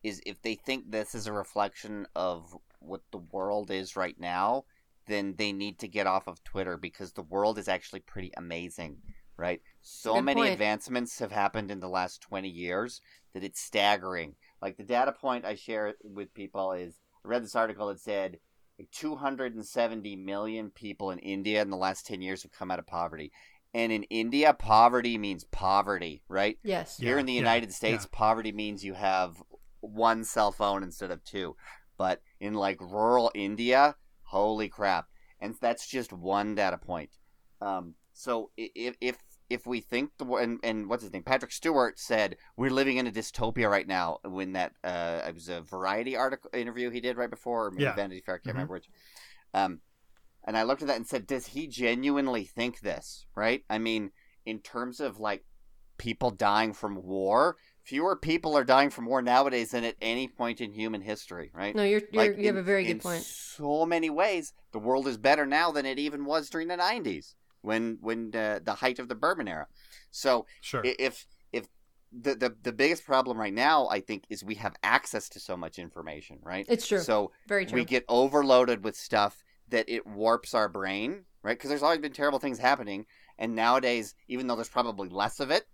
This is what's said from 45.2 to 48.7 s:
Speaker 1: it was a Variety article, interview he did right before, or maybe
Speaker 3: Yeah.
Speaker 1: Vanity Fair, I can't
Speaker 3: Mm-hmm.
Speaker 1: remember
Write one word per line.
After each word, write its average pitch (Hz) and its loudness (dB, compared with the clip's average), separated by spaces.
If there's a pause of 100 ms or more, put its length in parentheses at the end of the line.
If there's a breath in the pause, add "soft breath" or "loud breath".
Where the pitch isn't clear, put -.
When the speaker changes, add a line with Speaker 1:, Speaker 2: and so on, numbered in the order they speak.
Speaker 1:
it 85 -8
was 85 -16
a 87 -6
Variety 98 -2
article, 131 -2
interview 120 -4
he 120 -6
did 120 -2
right 120 -2
before, 117 -2
or 101 -4
maybe 117 -2
Speaker 3:
Yeah. 127 0
Speaker 1:
Vanity 95 -4
Fair, 92 -4
I - -10
can't - -16
Speaker 3:
Mm-hmm. 120 -4
Speaker 1:
remember 143 -6